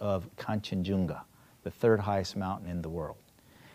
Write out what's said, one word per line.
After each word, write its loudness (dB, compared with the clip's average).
of 0
Kanchenjunga, 0
the -4
third 6
highest 0
mountain -4
in -2
the -6
world. -6